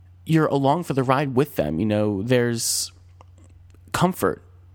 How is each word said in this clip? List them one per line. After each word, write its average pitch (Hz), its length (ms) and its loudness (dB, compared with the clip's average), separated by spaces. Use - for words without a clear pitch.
you're 156 200 4
along 143 380 0
for 147 100 -6
the 135 80 0
ride 131 320 0
with 139 220 0
them. 76 220 -2
You 104 80 0
know, 107 360 0
there's 120 680 -2
comfort 170 500 -2